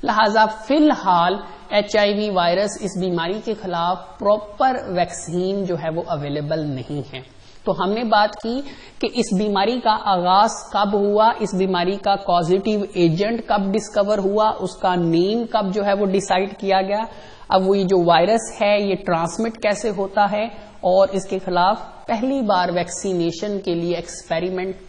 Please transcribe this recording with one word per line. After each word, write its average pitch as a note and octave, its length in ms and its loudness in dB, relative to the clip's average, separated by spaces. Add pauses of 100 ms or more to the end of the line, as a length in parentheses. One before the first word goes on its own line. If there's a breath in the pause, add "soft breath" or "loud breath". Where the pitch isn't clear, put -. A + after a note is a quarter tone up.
लिहाजा A3 420 4
फिलहाल G#3 920 2 (320 loud breath)
एचआईवी G#3 580 2
वायरस, F#3 520 2
इस G3 160 -4
बीमारी F3+ 420 -2
के A3 140 -4
खिलाफ F3+ 640 -4
प्रॉपर G#3+ 760 0
वैक्सीन F3+ 720 -2
जो F3+ 120 -2
है D#3+ 140 -4
वो E3 120 -4
अवेलेबल D3+ 580 -4
नहीं C#3+ 420 -6 (120)
है। B2+ 100 -10 (420 soft breath)
तो - 60 0
हमने F#3+ 320 -2
बात G#3+ 300 2
की A#3+ 260 -6 (400 loud breath)
कि B3 60 -2
इस A3+ 280 -2
बीमारी G#3 440 0
का A#3+ 120 0
आगाज G3 600 2 (260)
कब G3+ 180 0
हुआ, G#3 480 4
इस G3+ 120 -4
बीमारी F#3 420 0
का G3 200 0
कॉजेटिव G3 800 0
एजेंट G3 560 2
कब G3 200 0
डिस्कवर G#3 460 0
हुआ, G#3 320 2
उसका F#3 460 -2
नेम F3+ 480 2
कब G#3+ 280 -2
जो G3+ 100 0
है G3+ 120 2
वो G3+ 100 0
डिसाइड G3 520 0
किया F#3+ 260 2
गया। G3+ 260 -4 (420 loud breath)
अब F#3+ 120 4
वो F#3+ 120 4
ये G3 100 2
जो F3+ 200 4
वायरस F3 580 4
है G3+ 260 2
ये F#3+ 60 0
ट्रांसमिट F3+ 640 -4
कैसे G#3 320 -2
होता G3 380 0
है G#3 240 -2 (340 loud breath)
और F#3+ 260 4
इसके F#3+ 280 -4
खिलाफ F#3 680 0
पहली C4 340 0
बार F3+ 300 2
वैक्सीनेशन F3 840 -2
के F#3 160 -2
लिए E3+ 220 -2
एक्सपेरिमेंट F3+ 800 -6 (140)